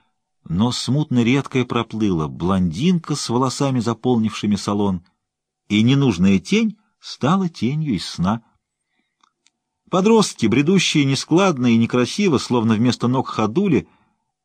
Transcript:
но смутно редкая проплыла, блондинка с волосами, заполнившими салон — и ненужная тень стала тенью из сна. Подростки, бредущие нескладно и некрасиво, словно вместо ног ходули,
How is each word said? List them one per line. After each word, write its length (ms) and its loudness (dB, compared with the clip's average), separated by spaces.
но 240 -2
смутно 520 -2
редкая 420 0
проплыла, 640 -2
блондинка 880 -2
с 140 -8
волосами, 500 -2
заполнившими 760 -2
салон — 480 -2
и 140 2
ненужная 580 2
тень 380 -2
стала 500 -2
тенью 460 -4
из 100 -6
сна. 380 -4
Подростки, 580 2
бредущие 580 2
нескладно 600 0
и 100 4
некрасиво, 600 0
словно 380 0
вместо 320 0
ног 200 -2
ходули, 600 0